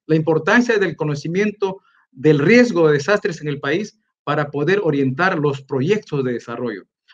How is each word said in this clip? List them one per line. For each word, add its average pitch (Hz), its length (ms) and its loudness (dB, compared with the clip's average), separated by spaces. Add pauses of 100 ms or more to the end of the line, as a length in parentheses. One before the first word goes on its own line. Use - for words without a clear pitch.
la 156 100 2
importancia 208 640 2
del 180 180 0
conocimiento 185 840 -4 (300)
del 151 260 2
riesgo 175 500 4
de 151 60 4
desastres 175 480 -2
en 151 60 -8
el 143 120 -6
país 165 400 -6 (240)
para 147 280 -4
poder 147 320 0
orientar 151 560 0
los 143 240 -2
proyectos 147 600 -4
de 123 100 -2
desarrollo. 117 500 -8 (300)